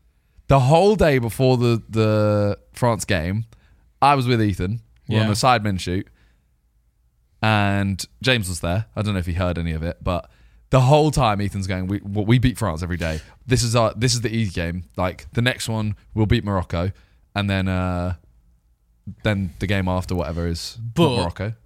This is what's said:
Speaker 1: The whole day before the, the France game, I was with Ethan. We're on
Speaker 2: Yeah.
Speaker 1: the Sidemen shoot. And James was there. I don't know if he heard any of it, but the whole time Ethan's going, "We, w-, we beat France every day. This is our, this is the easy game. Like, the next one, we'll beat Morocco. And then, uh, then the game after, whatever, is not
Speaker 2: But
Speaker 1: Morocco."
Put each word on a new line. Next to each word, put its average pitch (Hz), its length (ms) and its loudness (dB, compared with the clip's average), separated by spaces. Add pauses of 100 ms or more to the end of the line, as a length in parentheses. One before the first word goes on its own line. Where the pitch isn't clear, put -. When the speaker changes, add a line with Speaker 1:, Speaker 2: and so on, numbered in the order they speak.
(480)
Speaker 1:
The 139 120 6
whole 190 340 6
day 160 240 4
before 127 380 2
the, 117 320 2
the 104 680 2 (160)
France 117 320 -2
game, 95 420 -2 (540)
I 139 140 6
was 127 140 0
with 120 120 2
Ethan. 104 400 -2 (280)
We're 104 80 0
on 110 60 4
Speaker 2:
Yeah. 107 60 0
Speaker 1:
the 104 60 2
Sidemen 107 460 2
shoot. 90 260 -4 (1400)
And 101 600 0 (180)
James 113 260 0
was 90 120 -6
there. 90 260 -2 (100)
I 107 60 -2
don't 101 120 -2
know 92 60 -2
if 82 60 -6
he 90 80 -4
heard 90 240 -2
any 85 140 -4
of 78 100 -6
it, 85 200 -6
but 90 280 -6 (400)
the 131 100 4
whole 147 300 4
time 110 300 2
Ethan's 98 260 -4
going, 92 200 -4
"We, 98 140 -2
w-, 101 260 -4
we 123 120 6
beat 120 200 0
France 85 240 -4
every 87 140 -4
day. 80 240 -4 (260)
This 117 160 0
is 117 140 0
our, 113 180 2
this 117 200 0
is 117 80 -4
the 113 120 -4
easy 110 180 0
game. 87 320 -4 (120)
Like, 90 360 -4
the 117 100 0
next 123 260 -2
one, 107 280 -4 (180)
we'll 107 120 2
beat 113 180 2
Morocco. 92 480 -2 (420)
And 101 160 -2
then, 95 180 0
uh, 90 460 -2 (1080)
then 98 360 -2
the 98 80 -6
game 95 200 -2
after, 92 280 -2
whatever, 85 320 -4
is 85 320 -6
not 113 160 -10
Speaker 2:
But 147 220 4
Speaker 1:
Morocco." 95 380 -4 (120)